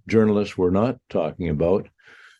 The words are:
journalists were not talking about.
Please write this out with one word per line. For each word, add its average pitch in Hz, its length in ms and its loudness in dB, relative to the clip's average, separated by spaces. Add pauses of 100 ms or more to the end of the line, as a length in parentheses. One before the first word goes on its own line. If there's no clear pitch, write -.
journalists 107 520 2
were 90 120 2
not 107 280 0 (100)
talking 85 400 -4
about. 82 400 0 (520)